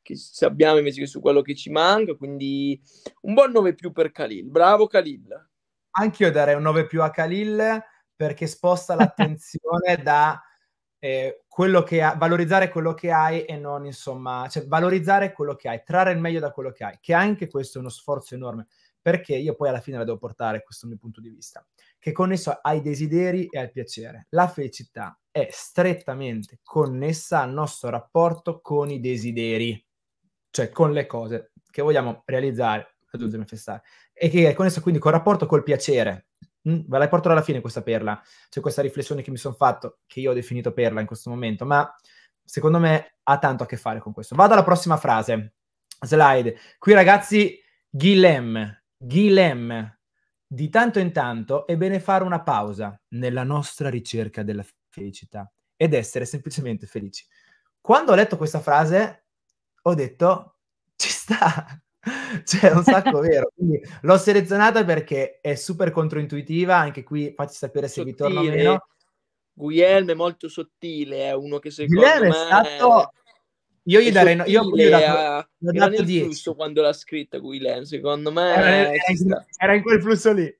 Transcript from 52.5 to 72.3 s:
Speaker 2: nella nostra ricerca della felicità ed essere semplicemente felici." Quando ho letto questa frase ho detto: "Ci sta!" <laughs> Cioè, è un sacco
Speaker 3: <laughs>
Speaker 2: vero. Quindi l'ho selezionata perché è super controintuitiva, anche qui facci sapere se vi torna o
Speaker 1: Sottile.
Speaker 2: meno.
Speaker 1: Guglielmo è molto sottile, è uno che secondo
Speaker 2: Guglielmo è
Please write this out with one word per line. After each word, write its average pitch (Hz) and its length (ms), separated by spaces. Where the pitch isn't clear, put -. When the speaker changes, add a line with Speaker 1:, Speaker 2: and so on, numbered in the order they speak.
Speaker 2:
nella 123 360
nostra 143 440
ricerca 113 540
della 104 220
felicità 98 600
ed 160 180
essere 120 320
semplicemente 131 600
felici." 101 380
Quando 269 320
ho - 20
letto 196 220
questa 156 240
frase 156 640
ho 175 120
detto: 170 640
"Ci - 120
sta!" - 580
<laughs> 262 400
Cioè, 190 260
è 160 40
un 175 80
sacco 196 380
Speaker 3:
<laughs> - 0
Speaker 2:
vero. 147 340
Quindi 170 260
l'ho 175 180
selezionata 202 680
perché 156 560
è 147 140
super 170 380
controintuitiva, 156 840
anche 147 280
qui 147 320
facci 143 200
sapere 139 320
se - 140
vi 127 120
torna 143 260
o - 20
Speaker 1:
Sottile. 156 140
Speaker 2:
meno. 175 300
Speaker 1:
Guglielmo 175 580
è 165 40
molto 170 340
sottile, 147 800
è 139 60
uno 143 260
che 151 100
secondo 151 260
Speaker 2:
Guglielmo 269 280
è 175 80